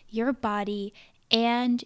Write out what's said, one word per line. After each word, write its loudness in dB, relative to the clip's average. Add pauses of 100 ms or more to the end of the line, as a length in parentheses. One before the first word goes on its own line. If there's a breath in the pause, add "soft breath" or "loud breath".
your 0
body, -4 (360 loud breath)
and 2